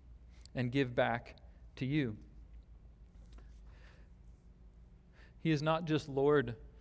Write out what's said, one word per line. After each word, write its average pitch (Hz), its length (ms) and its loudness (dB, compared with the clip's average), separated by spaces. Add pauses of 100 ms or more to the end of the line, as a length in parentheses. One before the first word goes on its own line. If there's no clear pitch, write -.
(540)
and 123 180 0
give 127 220 2
back 120 420 0 (400)
to 139 80 -4
you." 127 320 0 (3250)
He 165 100 0
is 147 120 2
not 160 220 2
just 151 240 0
Lord 135 480 4 (240)